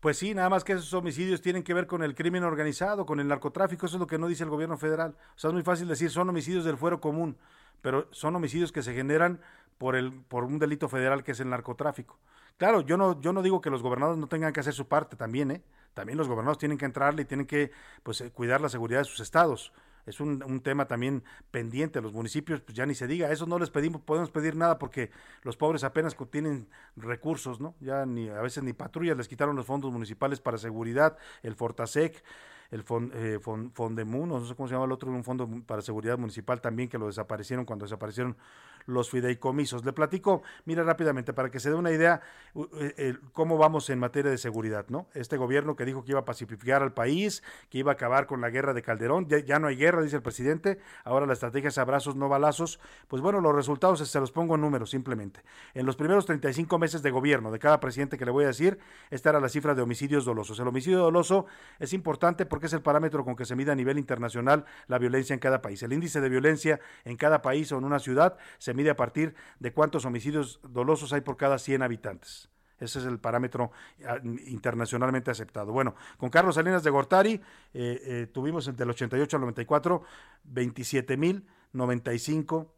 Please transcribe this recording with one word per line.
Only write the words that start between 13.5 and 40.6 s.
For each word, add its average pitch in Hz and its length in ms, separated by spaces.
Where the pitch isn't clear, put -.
que 156 100
los 131 120
gobernados 135 360
no 151 80
tengan 160 260
que 151 80
hacer 143 140
su 131 140
parte 156 280
también, 127 360
¿eh? 175 100
También 113 240
los 151 100
gobernados 123 300
tienen 147 200
que 143 60
entrarle 143 380
y - 20
tienen 139 220
que, 147 240
pues, 113 180
eh, 120 120
cuidar 123 280
la 151 80
seguridad 120 320
de 143 40
sus - 160
estados. 151 520
Es - 140
un, 147 220
un 131 180
tema 139 280
también 127 340
pendiente. 127 480
Los 107 120
municipios, 117 480
pues, - 160
ya 127 100
ni 143 80
se 123 120
diga, 156 240
eso 156 160
no 170 120
les 170 120
pedimos, 156 320
podemos 165 280
pedir 156 260
nada 165 220
porque 127 320
los 120 140
pobres 156 280
apenas 156 320
co-, 131 100
tienen 147 420
recursos, 120 640
¿no? 160 200
Ya 135 260
ni, 117 220
a 104 120
veces 131 240
ni 123 80
patrullas, 160 440
les 123 120
quitaron 143 260
los 127 120
fondos 135 260
municipales 120 480
para 113 180
seguridad, 117 580
el 113 120
Fortasec, 120 720
el 110 120
Fon-, 117 320
eh, 110 260
Fon-, 110 320
Fondemun, 113 560
no 127 160
sé 120 100
cómo 131 140
se 123 60
llama 131 120
el 131 60
otro, 131 180
un 127 140
fondo 127 220
mu-, 113 160
para 110 180
seguridad 110 380
municipal 117 420
también 120 280
que 120 100
lo 107 80
desaparecieron 107 580
cuando 104 200
desaparecieron 107 520
los 123 240
fideicomisos. 127 720
Le 131 80
platico, 180 500